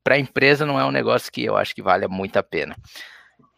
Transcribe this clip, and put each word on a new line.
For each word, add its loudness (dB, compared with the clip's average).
pra 4
empresa 2
não -2
é 2
um -2
negócio 0
que -6
eu 0
acho -2
que -14
vale 2
muito -4
a 2
pena. -6